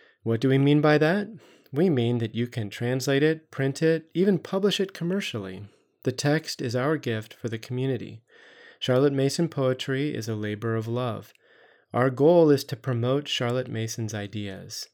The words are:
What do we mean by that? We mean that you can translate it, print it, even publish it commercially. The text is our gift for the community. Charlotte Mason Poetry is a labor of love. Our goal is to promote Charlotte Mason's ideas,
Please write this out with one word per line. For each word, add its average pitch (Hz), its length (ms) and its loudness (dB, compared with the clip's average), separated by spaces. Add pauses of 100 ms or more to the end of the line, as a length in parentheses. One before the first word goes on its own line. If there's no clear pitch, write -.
(220)
What 113 200 0
do 135 80 2
we 135 80 4
mean 147 240 4
by 151 160 4
that? 185 300 0 (440)
We 160 160 2
mean 120 300 2
that 113 160 -4
you 120 120 -2
can 113 220 -8
translate 131 540 -2
it, 156 280 0
print 139 320 -4
it, 160 300 0
even 185 260 2
publish 190 400 -2
it 190 140 -4
commercially. 110 720 -6 (380)
The 127 100 -2
text 147 500 -2
is 123 140 -4
our 143 200 0
gift 113 380 -6
for - 140 -8
the 110 100 -6
community. 127 640 -6 (560)
Charlotte 135 340 2
Mason 143 360 0
Poetry 135 680 -2
is 110 140 -6
a 110 80 -4
labor 107 400 -4
of 110 100 -4
love. 117 460 -6 (600)
Our 127 180 4
goal 156 400 8
is 139 160 6
to 127 100 -6
promote 127 500 -2
Charlotte 123 400 -2
Mason's 110 480 -6
ideas, 101 800 -8